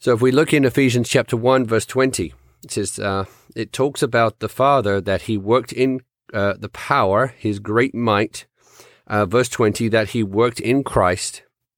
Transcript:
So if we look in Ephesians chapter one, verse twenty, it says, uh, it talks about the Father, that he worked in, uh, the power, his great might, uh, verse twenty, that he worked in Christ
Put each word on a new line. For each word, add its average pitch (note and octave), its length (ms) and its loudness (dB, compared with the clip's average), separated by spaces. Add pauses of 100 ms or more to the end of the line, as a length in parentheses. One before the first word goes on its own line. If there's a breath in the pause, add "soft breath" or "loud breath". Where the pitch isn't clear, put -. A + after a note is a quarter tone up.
So B2+ 120 2
if A2+ 80 0
we B2+ 120 4
look D3+ 200 2
in D3 120 6
Ephesians B2 440 2
chapter B2 280 0
one, B2+ 280 2
verse A2 220 0
twenty, B2+ 480 -2 (300)
it - 80 -18
says, - 260 -6
uh, G2 280 -4 (280 soft breath)
it A2 180 -10
talks C#3 300 -2
about A#2 380 0
the A2 80 -4
Father, B2+ 520 0
that F#2+ 220 -2
he G#2+ 160 -2
worked A2 340 0
in, C3 300 0 (320)
uh, G2+ 200 0
the G#2 140 -12
power, A#2+ 600 0
his G#2 320 -6
great A2 340 -2
might, A2 520 -2 (600 soft breath)
uh, G#2 180 0
verse A#2+ 240 0
twenty, A2+ 400 0
that G#2+ 220 0
he A#2 120 -2
worked G#2+ 360 0
in C3 240 0
Christ - 600 -2 (360)